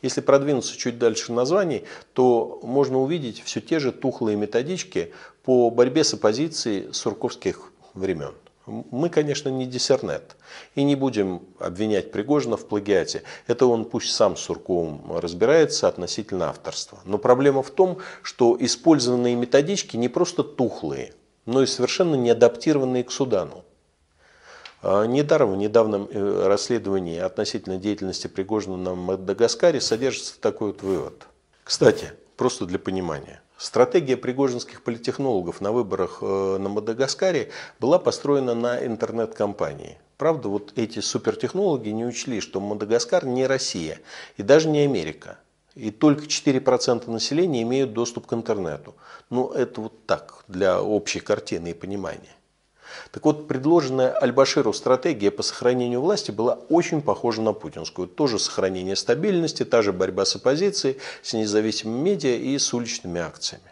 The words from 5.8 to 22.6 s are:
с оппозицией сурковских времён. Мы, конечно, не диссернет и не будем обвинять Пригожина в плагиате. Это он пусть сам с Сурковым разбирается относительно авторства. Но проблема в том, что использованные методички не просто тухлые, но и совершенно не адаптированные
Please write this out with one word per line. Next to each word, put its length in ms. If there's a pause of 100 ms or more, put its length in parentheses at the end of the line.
с 100
оппозицией 800
сурковских 800 (220)
времён. 400 (320)
Мы, 420
конечно, 400
не 180
диссернет 720 (400)
и 80
не 120
будем 480 (140)
обвинять 540
Пригожина 460
в 100
плагиате. 560 (240)
Это 180
он 200
пусть 280
сам 220
с 60
Сурковым 800
разбирается 680
относительно 640
авторства. 560
Но 120
проблема 460
в 80
том, 280 (240)
что 360
использованные 760
методички 600
не 140
просто 340
тухлые, 720 (320)
но 180
и 20
совершенно 500
не 140
адаптированные 760